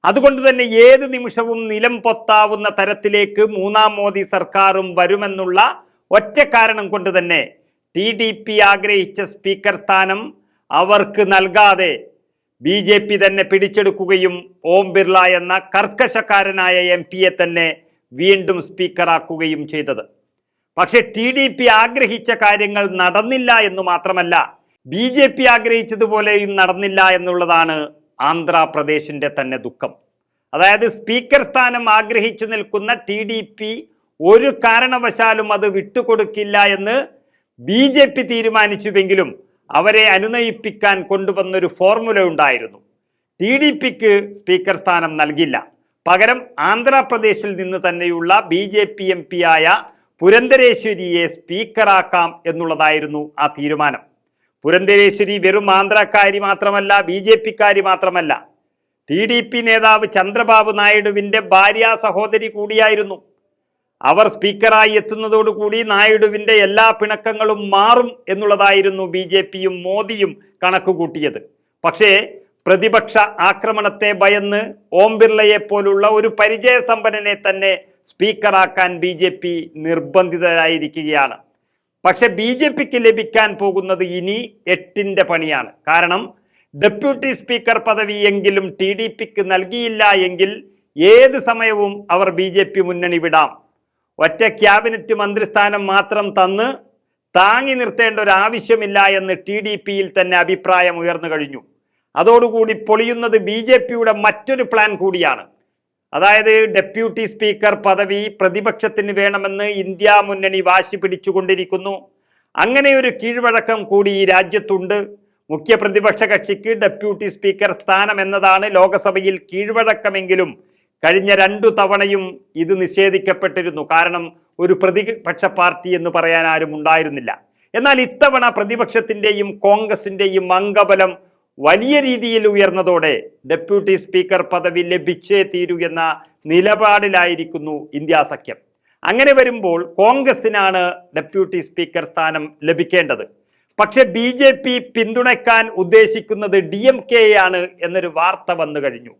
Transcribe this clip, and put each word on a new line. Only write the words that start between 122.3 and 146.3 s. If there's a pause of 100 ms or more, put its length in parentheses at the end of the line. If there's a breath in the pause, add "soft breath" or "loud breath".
ഇത്
നിഷേധിക്കപ്പെട്ടിരുന്നു.
കാരണം (400)
ഒരു
പ്രതിപക്ഷ (140)
പാർട്ടി (100)
എന്ന്
പറയാൻ (100)
ആരും
ഉണ്ടായിരുന്നില്ല. (420)
എന്നാൽ (100)
ഇത്തവണ (120)
പ്രതിപക്ഷത്തിൻ്റെയും (160)
കോൺഗ്രസിൻ്റെയും (160)
അംഗബലം (520)
വലിയ (100)
രീതിയിൽ
ഉയർന്നതോടെ (400)
ഡെപ്യൂട്ടി
സ്പീക്കർ
പദവി (100)
ലഭിച്ചേ (120)
തീരൂ (120)
എന്ന (500 soft breath)
നിലപാടിലായിരിക്കുന്നു (260)
ഇന്ത്യ (140)
സഖ്യം. (520)
അങ്ങനെ
വരുമ്പോൾ (200)
കോൺഗ്രസിനാണ് (360)
ഡെപ്യൂട്ടി
സ്പീക്കർ
സ്ഥാനം (260)
ലഭിക്കേണ്ടത്. (560)
പക്ഷേ (120)
ബി (120)
ജെ (140)
പി (240)
പിന്തുണയ്ക്കാൻ (200)
ഉദ്ദേശിക്കുന്നത് (160)